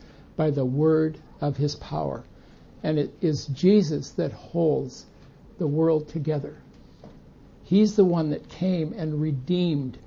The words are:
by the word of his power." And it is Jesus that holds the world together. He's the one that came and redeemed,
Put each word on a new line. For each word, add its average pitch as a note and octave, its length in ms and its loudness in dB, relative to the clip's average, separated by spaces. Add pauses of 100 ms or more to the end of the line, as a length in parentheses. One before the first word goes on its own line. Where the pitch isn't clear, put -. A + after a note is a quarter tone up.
(360)
by D#3 140 2
the C3+ 140 -2
word D#3 540 2 (220)
of D3 180 -2
his D3 180 -2
power." C#3+ 480 -6 (580)
And D#3 160 0
it - 220 -4
is D#3 260 -2
Jesus D#3+ 680 2
that D#3 200 -4
holds C#3 720 -2 (540)
the F3 100 -2
world D#3 400 0
together. D3 480 -4 (1040)
He's G#3 320 4
the G3+ 100 6
one E3+ 260 2
that - 180 -6
came F3+ 460 -2
and D#3 260 -4
redeemed, D3+ 880 -2